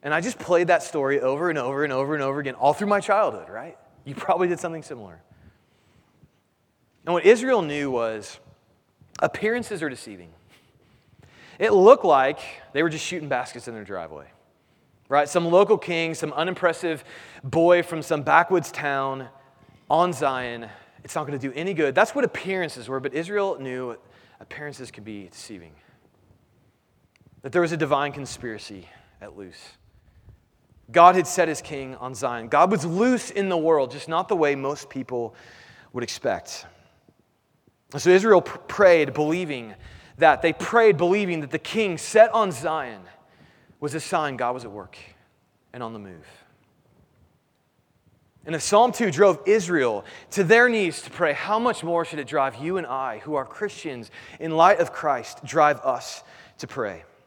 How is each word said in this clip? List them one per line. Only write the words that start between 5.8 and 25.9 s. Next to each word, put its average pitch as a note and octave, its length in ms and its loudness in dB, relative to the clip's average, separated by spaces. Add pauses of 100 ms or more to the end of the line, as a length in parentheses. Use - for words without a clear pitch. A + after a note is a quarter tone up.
And E3+ 80 0
what E3 100 0
Israel A#3 380 6
knew D3 260 -4
was A2+ 520 -6 (800)
appearances G#3+ 640 -4
are D3 40 -4
deceiving. F#2+ 440 -16 (1300)
It G#3+ 120 4
looked G#3 320 8
like C#3+ 360 4 (320)
they C#3+ 100 0
were E3+ 80 0
just D#3 140 -8
shooting D#3 240 -8
baskets B2 400 -8
in A#2 60 -14
their G#2+ 100 -14
driveway, D#2+ 420 -12 (840)
right? C#3+ 200 4
Some E3+ 180 0
local F#3+ 320 6
king, E3 360 -4
some D3+ 180 -8
unimpressive E3+ 720 -2 (400)
boy E3 400 4
from D#3+ 180 -8
some D3+ 200 -4
backwoods E3 500 2
town C3+ 560 -6 (600)
on E3+ 240 2
Zion. B2 560 -4 (360)
It's - 100 -16
not D3+ 120 -4
gonna C#3+ 120 -6
do C3 160 -6
any F3 200 -6
good. D3 200 0
That's F#3 200 2
what C4 100 0
appearances F3 640 -6
were, C3+ 100 -6
but C3 160 -8
Israel F#3+ 460 -4
knew B2+ 360 -8 (440)
appearances C3+ 500 -16
could - 140 -20
be G2+ 240 -14
deceiving. E2 460 -20 (1700)